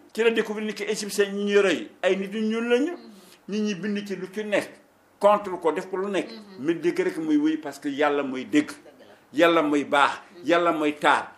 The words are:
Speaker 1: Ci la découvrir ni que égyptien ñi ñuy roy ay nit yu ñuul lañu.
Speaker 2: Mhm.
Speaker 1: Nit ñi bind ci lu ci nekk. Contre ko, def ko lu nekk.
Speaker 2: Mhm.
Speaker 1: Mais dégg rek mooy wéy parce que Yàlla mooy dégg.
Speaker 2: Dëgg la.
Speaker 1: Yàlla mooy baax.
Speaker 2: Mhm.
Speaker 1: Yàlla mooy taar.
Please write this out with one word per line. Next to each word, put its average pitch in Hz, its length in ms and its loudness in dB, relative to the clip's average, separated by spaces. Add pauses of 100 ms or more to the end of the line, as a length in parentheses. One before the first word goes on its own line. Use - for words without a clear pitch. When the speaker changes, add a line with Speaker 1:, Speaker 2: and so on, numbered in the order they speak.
(120)
Speaker 1:
Ci 220 100 0
la 233 80 4
découvrir 214 360 -2
ni 208 80 -6
que 202 100 -8
égyptien 202 480 -2
ñi 202 140 -4
ñuy 202 120 4
roy 170 320 2 (120)
ay 190 140 2
nit 196 160 -6
yu 220 100 -4
ñuul 226 260 -2
lañu. 262 240 2
Speaker 2:
Mhm. - 60 -12 (500)
Speaker 1:
Nit 202 120 -4
ñi 208 140 -2
bind 202 320 -6
ci 196 80 -8
lu 185 180 -8
ci 214 120 -6
nekk. 202 260 -2 (480)
Contre 202 400 2
ko, 160 140 0
def 180 180 -6
ko 190 60 -6
lu 190 140 -2
nekk. - 200 -2
Speaker 2:
Mhm. 190 360 -14
Speaker 1:
Mais 165 80 2
dégg 170 260 -2
rek 180 160 -2
mooy 156 220 2
wéy 156 180 2
parce 147 240 -10
que 147 80 -6
Yàlla 143 340 0
mooy 131 220 -6
dégg. 147 240 2
Speaker 2:
Dëgg - 80 -14 (240)
la. - 60 -20 (260)
Speaker 1:
Yàlla 165 300 4
mooy 147 220 0
baax. 139 260 4 (260)
Speaker 2:
Mhm. 117 120 -16
Speaker 1:
Yàlla 170 240 4
mooy 151 240 0
taar. 135 420 2